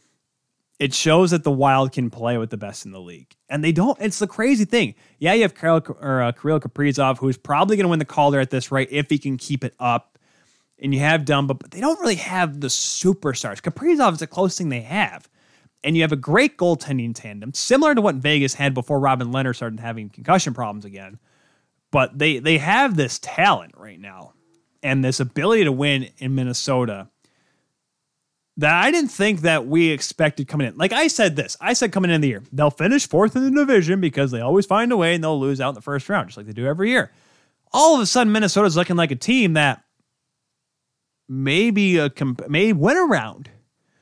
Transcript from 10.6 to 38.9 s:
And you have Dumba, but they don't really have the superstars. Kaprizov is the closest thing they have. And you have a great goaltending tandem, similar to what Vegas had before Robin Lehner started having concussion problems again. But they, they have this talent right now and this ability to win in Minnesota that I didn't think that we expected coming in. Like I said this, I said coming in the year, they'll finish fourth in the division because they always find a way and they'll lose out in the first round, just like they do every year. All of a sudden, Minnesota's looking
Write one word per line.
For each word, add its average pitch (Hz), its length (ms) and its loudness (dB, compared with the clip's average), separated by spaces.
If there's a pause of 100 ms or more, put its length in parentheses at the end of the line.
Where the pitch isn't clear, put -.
And 139 120 -2
you 135 80 0
have 156 220 2
Dumba, 139 360 0
but - 120 -20
they 175 100 -10
don't 320 180 0
really 240 160 0
have 170 460 -4
the 135 60 -4
superstars. 127 920 -2
Kaprizov 269 540 0
is 156 60 -8
the 160 80 -10
closest 185 320 -2
thing 170 100 -4
they 120 100 -4
have. 117 480 -6 (560)
And 156 140 0
you 160 60 2
have 156 100 0
a 143 40 -4
great 175 400 0
goaltending 139 560 -2
tandem, 107 400 -14
similar 294 420 2
to 233 60 2
what 190 140 2
Vegas 139 380 0
had 139 200 -2
before 131 260 -2
Robin 127 340 0
Lehner 131 200 -2
started 113 280 -10
having 113 280 -10
concussion 156 440 0
problems 104 320 -10
again. 98 340 -20 (720)
But 139 260 0
they, 143 220 0
they 156 200 2
have 208 360 2
this 139 240 -2
talent 147 560 0
right 95 240 -20
now 95 340 -20 (480)
and 135 220 0
this 127 160 0
ability 175 460 2
to 143 80 0
win 135 440 -2
in 135 180 -4
Minnesota 123 760 -4 (1500)
that 160 280 2
I 269 80 4
didn't 320 200 0
think 202 300 0
that 156 260 2
we 165 220 2
expected 147 580 -2
coming 143 200 -2
in. 107 100 -10
Like 190 160 0
I 302 140 2
said 190 280 2
this, 135 240 -6
I 208 140 -2
said 226 180 -2
coming 180 200 2
in 160 100 2
the 147 60 2
year, 104 160 -4 (100)
they'll 143 160 2
finish 220 380 0
fourth 202 280 2
in 254 80 0
the 269 80 2
division 220 500 4
because 139 300 0
they 117 100 -4
always 175 240 2
find 226 260 0
a 240 60 0
way 170 180 2
and 165 80 -4
they'll 156 160 0
lose 135 200 -2
out 131 100 -2
in 143 60 -8
the - 60 -20
first 143 260 -6
round, 170 200 -2
just - 100 -20
like 104 80 -16
they 107 80 -14
do 117 140 -4
every 175 220 0
year. 247 220 0 (640)
All 302 220 6
of 254 60 4
a 202 40 0
sudden, 226 260 2
Minnesota's 202 460 2
looking 175 180 0